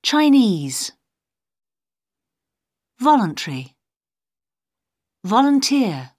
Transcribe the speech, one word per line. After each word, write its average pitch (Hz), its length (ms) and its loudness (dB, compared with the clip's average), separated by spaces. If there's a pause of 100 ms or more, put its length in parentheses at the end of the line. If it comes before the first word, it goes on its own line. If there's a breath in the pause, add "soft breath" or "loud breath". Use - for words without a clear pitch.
Chinese. 240 880 0 (2000)
Voluntary. 170 760 -2 (1500)
Volunteer. 240 960 0